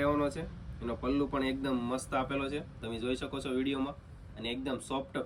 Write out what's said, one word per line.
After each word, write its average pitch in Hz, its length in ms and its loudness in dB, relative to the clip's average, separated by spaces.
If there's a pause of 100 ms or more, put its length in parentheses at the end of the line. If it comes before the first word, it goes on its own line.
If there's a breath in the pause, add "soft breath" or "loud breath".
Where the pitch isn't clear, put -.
રહેવાનો 147 360 6
છે. 160 80 -2 (380)
એનો 117 200 0
પલ્લુ 139 300 4
પણ 131 200 4
એકદમ 135 240 2 (140)
મસ્ત 131 300 -2
આપેલો 139 320 0
છે, 147 80 0 (200)
તમે 110 220 -4
જોઈ 127 180 0
શકો 139 200 -4
છો 131 160 -2
વીડિયોમાં. 135 400 0 (400)
અને 113 180 -4
એકદમ 131 240 -2 (100)
સોફ્ટ 135 260 -2 (120)